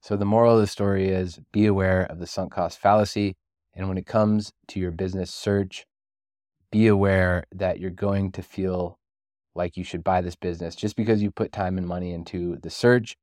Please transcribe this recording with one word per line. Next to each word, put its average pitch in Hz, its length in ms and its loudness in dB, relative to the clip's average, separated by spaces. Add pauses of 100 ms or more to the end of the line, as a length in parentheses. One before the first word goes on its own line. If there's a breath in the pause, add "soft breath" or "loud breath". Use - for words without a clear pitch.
So - 140 -4
the 101 100 -2
moral 117 280 6
of 113 80 6
the 104 60 2
story 98 420 0
is 92 320 -4 (100)
be 104 140 2
aware 95 380 2
of 82 160 -8
the 87 80 -10
sunk 92 260 -8
cost 85 240 -4
fallacy. 101 580 2 (380)
And 95 160 -6
when 95 80 -4
it 92 80 -8
comes 107 480 2 (140)
to - 120 -8
your 90 120 -4
business 92 420 -6
search, 101 520 -2 (840)
be 110 160 4
aware 95 640 2
that 92 280 -2
you're 92 100 -6
going 98 440 -2
to 92 100 -10
feel 90 560 -6 (540)
like 87 220 -6
you 92 80 -8
should 85 200 -8
buy 92 180 2
this 87 140 -6
business 85 400 -8
just 104 200 -6
because 110 260 2
you 104 100 -2
put 104 200 -6
time 95 260 -4
and 90 100 -6
money 90 260 -6
into 87 440 -8
the 85 120 -14
search 120 540 2